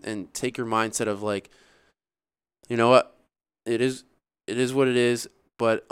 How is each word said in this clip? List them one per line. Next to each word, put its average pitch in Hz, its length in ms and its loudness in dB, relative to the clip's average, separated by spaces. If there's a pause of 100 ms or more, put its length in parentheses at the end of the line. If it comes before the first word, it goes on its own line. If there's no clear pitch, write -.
and 104 320 -10
take 123 240 -6
your 123 80 -6
mindset 113 400 -2
of, 101 160 -6
like, 101 260 -4 (1200)
"You 120 80 -4
know 117 140 4
what? - 260 4 (500)
It 117 140 -2
is, 131 220 -2 (460)
it 113 100 -6
is 127 160 -2
what 135 140 2
it 123 80 0
is, 120 320 0 (320)
but 113 320 0